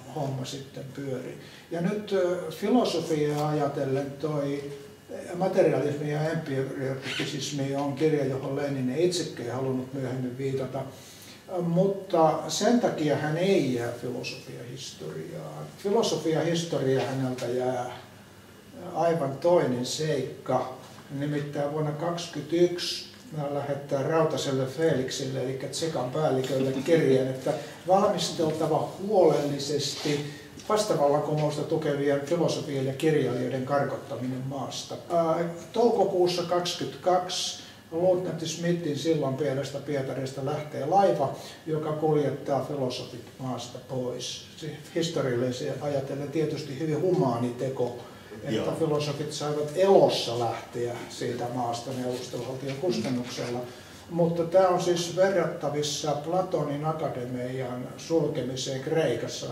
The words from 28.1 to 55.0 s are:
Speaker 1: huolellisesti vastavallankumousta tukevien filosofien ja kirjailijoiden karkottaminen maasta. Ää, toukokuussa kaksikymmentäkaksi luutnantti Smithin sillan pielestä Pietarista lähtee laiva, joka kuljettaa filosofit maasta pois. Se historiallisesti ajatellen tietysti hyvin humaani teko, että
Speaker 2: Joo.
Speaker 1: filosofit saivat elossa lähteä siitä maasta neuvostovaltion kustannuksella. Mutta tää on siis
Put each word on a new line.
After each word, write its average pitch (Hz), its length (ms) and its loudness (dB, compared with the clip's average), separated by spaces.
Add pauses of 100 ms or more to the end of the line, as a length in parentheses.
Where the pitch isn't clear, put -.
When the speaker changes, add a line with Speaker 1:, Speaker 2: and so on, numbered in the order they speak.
Speaker 1:
huolellisesti 143 1200 2 (420)
vastavallankumousta 151 920 2
tukevien 143 580 2
filosofien 139 640 0
ja 135 60 -2
kirjailijoiden 127 720 2
karkottaminen 131 840 -2
maasta. - 480 -6 (160)
Ää, 165 260 4 (360)
toukokuussa 180 720 4
kaksikymmentäkaksi - 1200 0 (280)
luutnantti 170 580 2
Smithin 165 500 0
sillan 147 380 2
pielestä 139 420 -2
Pietarista 135 640 -4
lähtee 147 420 -4
laiva, 170 480 4 (320)
joka 151 260 -2
kuljettaa 143 720 2
filosofit 123 600 -4 (140)
maasta 123 400 -8 (100)
pois. - 580 -6 (100)
Se 160 100 -10 (280)
historiallisesti 131 720 0 (160)
ajatellen 139 480 -2
tietysti 139 500 -2
hyvin 156 220 0
humaani 131 480 2
teko, 127 500 -2 (360)
että 110 160 -8
Speaker 2:
Joo. 110 280 0
Speaker 1:
filosofit 151 540 0
saivat 147 420 -2
elossa 156 640 8
lähteä 120 560 -2 (160)
siitä 120 340 -4 (100)
maasta 120 360 -4 (100)
neuvostovaltion 127 800 -6
kustannuksella. 123 800 -2 (520)
Mutta 170 340 2
tää 185 240 6
on 180 140 2
siis 170 340 0